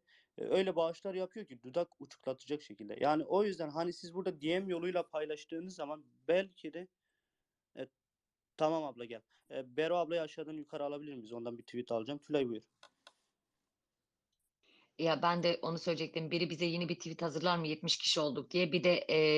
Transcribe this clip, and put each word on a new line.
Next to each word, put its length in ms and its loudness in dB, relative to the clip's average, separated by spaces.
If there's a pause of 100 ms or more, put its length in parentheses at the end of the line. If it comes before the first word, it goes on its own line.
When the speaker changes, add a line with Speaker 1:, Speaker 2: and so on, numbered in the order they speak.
(400)
Speaker 1:
e, 40 -4
öyle 320 2
bağışlar 380 0
yapıyor 320 -6
ki 160 -18
dudak 380 -4
uçuklatacak 640 -6
şekilde. 380 -12
Yani 240 2
o 200 4
yüzden 260 -4
hani 220 -2
siz 220 -12
burada 260 -4
D 200 2
M 100 -4
yoluyla 380 -2
paylaştığınız 640 -6
zaman 300 -8 (240)
belki 440 0
de, 160 -10 (880)
e, 100 -8 (680)
tamam 280 2
abla 200 -8
gel. 180 -10 (280)
E, 260 -8
Bero 200 2
ablayı 260 2
aşağıdan 340 -8
yukarı 280 -6
alabilir 300 -6
miyiz? 180 -12
Ondan 260 -6
bir 40 -14
tweet 300 -6
alacağım. 260 -2
Tülay 300 0
buyur. 140 -6 (2250)
Speaker 2:
Ya 240 2
ben 200 4
de 200 4
onu 160 0
söyleyecektim. 520 -2
Biri 200 0
bize 160 -2
yeni 220 0
bir 60 -2
tweet 280 -8
hazırlar 360 0
mı? 80 -2
Yetmiş 320 -2
kişi 220 2
olduk 300 0
diye. 220 2
Bir 120 2
de, 240 6
e, 80 4 (220)